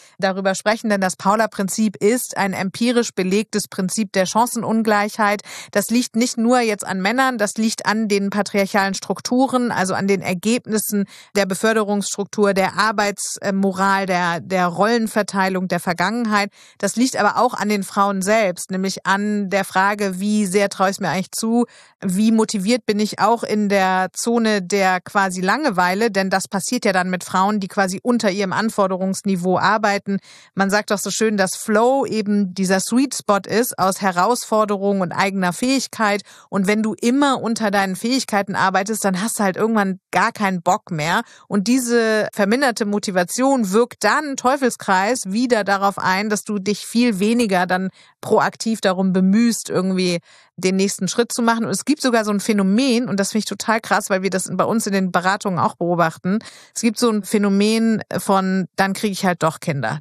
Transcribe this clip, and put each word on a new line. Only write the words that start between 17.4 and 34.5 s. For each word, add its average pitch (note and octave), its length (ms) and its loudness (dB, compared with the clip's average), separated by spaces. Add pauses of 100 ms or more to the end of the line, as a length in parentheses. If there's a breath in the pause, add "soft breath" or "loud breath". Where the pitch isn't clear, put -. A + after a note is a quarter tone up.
an G3+ 160 -2
den G3+ 140 0
Frauen G3 380 0
selbst, G3 500 0
nämlich F#3+ 340 -4
an G3+ 440 0
der F#3+ 160 0
Frage, G3 540 0
wie G#3 260 0
sehr G3+ 240 2
traue F#3+ 180 0
ich G3 80 0
es - 40 -10
mir F#3 100 -2
eigentlich F3+ 220 -4
zu, A#3 340 0 (380 loud breath)
wie G3+ 280 2
motiviert A3 540 0
bin G#3 140 0
ich G#3+ 200 -2
auch A#3 240 2
in G#3 260 0
der F#3+ 440 2
Zone A3 480 0
der F#3 400 2
quasi F#3+ 400 0
Langeweile, G3 720 2
denn F#3+ 180 0
das F#3+ 180 0
passiert A#3 380 -4
ja G3+ 80 2
dann F#3 160 0
mit F3+ 140 -4
Frauen, G3+ 360 0
die F#3+ 80 -4
quasi F#3+ 340 0
unter A3+ 300 2
ihrem F#3+ 220 -2
Anforderungsniveau F#3+ 1040 0
arbeiten. G3+ 640 0 (360 loud breath)
Man G3 140 0
sagt G#3 220 0
doch G#3 60 0
so G3 140 -4
schön, A3 260 0
dass F#3+ 180 0
Flow A#3+ 500 2
eben G3+ 480 0
dieser F#3+ 260 2
Sweet B3 360 0
Spot G3+ 300 0
ist A3+ 320 -2
aus F#3 240 0
Herausforderung G3+ 1000 0